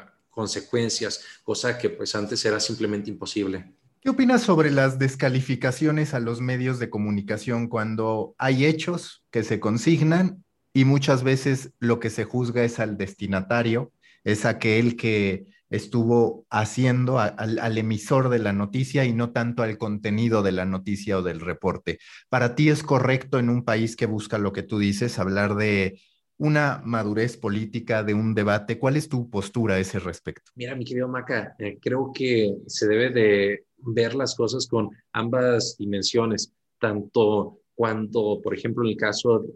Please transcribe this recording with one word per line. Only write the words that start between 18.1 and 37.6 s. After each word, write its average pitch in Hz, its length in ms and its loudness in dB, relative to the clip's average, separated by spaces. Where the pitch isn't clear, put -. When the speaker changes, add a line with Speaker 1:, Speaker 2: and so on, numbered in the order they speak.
Speaker 2:
de 123 100 2
la 104 140 0
noticia 127 520 0
y 123 80 2
no 120 200 -2
tanto 120 320 -2
al 110 120 -2
contenido 107 680 0
de 95 80 2
la 92 120 -2
noticia 95 540 -4
o 92 40 -2
del 82 180 -4
reporte? 85 580 -4
¿Para 120 260 2
ti 151 140 4
es 147 160 2
correcto 131 560 2
en 120 100 2
un 120 140 0
país 113 320 0
que 120 100 -2
busca 107 320 -4
lo 98 140 0
que 101 100 -6
tú - 160 -4
dices, 104 400 0
hablar 101 380 2
de 101 440 2
una 147 440 2
madurez 110 520 0
política, 110 680 -2
de 104 100 0
un 110 180 0
debate? 104 460 0
¿Cuál 135 180 2
es 156 120 -2
tu 120 200 -4
postura 104 460 -2
a 95 60 2
ese 95 180 -4
respecto? - 560 -12
Speaker 1:
Mira, 123 220 -10
mi 123 80 -8
querido 127 240 -4
Maca, 123 500 -6
eh, 101 220 -8
creo 127 340 -2
que 117 400 2
se - 180 -2
debe 113 240 2
de 101 540 2
ver 117 360 0
las 135 220 -2
cosas 120 320 -2
con 107 200 0
ambas 117 640 0
dimensiones, 101 760 -2
tanto 104 800 2